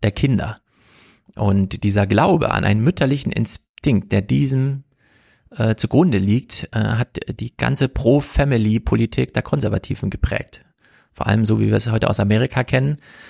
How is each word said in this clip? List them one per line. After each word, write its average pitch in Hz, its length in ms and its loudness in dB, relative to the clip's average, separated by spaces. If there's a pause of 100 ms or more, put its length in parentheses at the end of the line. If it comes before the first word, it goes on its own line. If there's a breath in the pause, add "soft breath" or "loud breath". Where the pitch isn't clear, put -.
der 104 80 2
Kinder. 107 460 -2 (800 soft breath)
Und 98 480 0
dieser 101 220 2
Glaube 156 440 2
an - 140 -2
einen 104 200 2
mütterlichen 143 480 0
Instinkt, - 800 -2
der 104 80 2
diesem, 135 640 0 (720 soft breath)
äh, 113 180 0
zugrunde 143 440 2
liegt, 101 540 -2
äh, 113 80 -2
hat 110 380 -2 (120)
die - 260 -10
ganze 131 320 0
Pro-Family-Politik 120 1400 0
der - 100 -2
Konservativen - 680 -4
geprägt. - 560 -6 (460 soft breath)
Vor - 140 -8
allem 110 180 2
so, 110 140 2
wie 107 80 2
wir 107 80 2
es 107 160 0
heute 110 180 0
aus - 120 0
Amerika 110 420 0
kennen, 139 340 0 (340 loud breath)